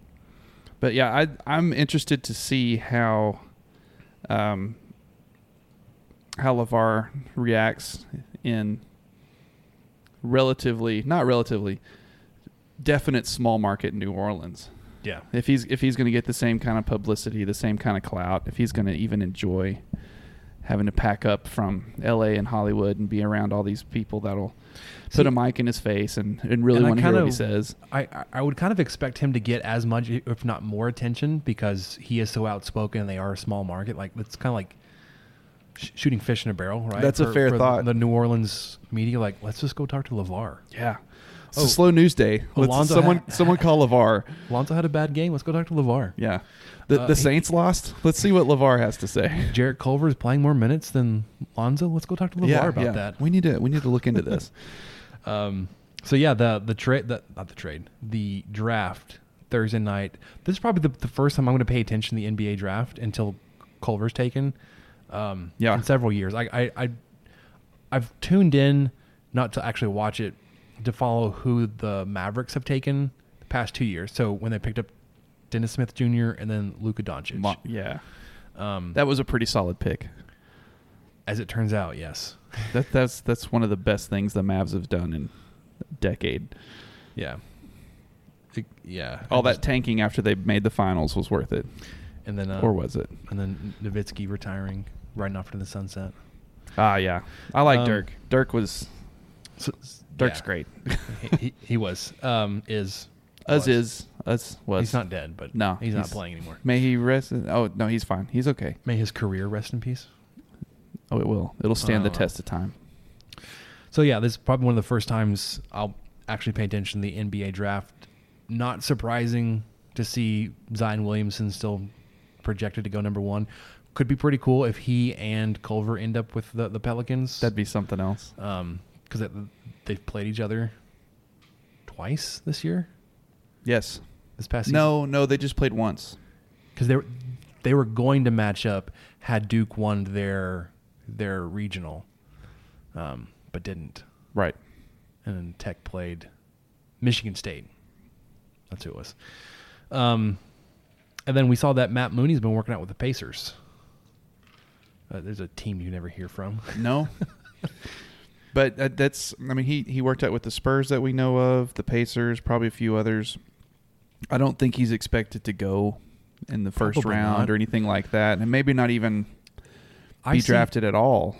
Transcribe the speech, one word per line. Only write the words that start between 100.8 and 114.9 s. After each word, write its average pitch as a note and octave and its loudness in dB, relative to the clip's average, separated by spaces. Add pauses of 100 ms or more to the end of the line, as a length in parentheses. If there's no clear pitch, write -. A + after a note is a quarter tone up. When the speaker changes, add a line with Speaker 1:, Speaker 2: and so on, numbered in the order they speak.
Speaker 1:
<laughs> - -6
Speaker 2:
He, E3+ 4
he, B2 -4
he - -2
was. F#2+ -4 (120)
Um, G#2+ -2
is. G2+ -6 (400)
Speaker 1:
Us D3 4
Speaker 2:
Was. - 4
Speaker 1:
is. A#2+ 2 (200)
Us - -2 (100)
was. F#2+ 2
Speaker 2:
He's A2+ -2
not A#2 -2
dead, E2 -10
but - -14
Speaker 1:
No, G2 0
Speaker 2:
he's A2+ -2
not G#2 0
Speaker 1:
he's - -10
Speaker 2:
playing F2 -8
anymore. E2 -14
Speaker 1:
May B2+ 4
he B2+ 4
rest C3 2
in, A#2+ -4
oh, A2 2
no, A2 0
he's A2+ 0
fine. F#2+ -4
He's B2+ 0
okay. - -2
Speaker 2:
May A#2+ 0
his A2 0
career F#2+ -4
rest G#2 -6
in A#2+ -4
peace. B2+ -8 (1040)
Speaker 1:
Oh, A#2+ 2
it - 0
will. G2+ -2
It'll G#2+ 0
stand A2 2
the G2+ 2
Speaker 2:
Oh. - -2
Speaker 1:
test F2+ -2
of F#2 -12
time. F#2 -4 (1160)
Speaker 2:
So, D#3 4
yeah, B2+ 6
this A#2 2
is - -10
probably B2+ 0
one A#2+ 6
of - 2
the G#2+ 2
first A2+ 0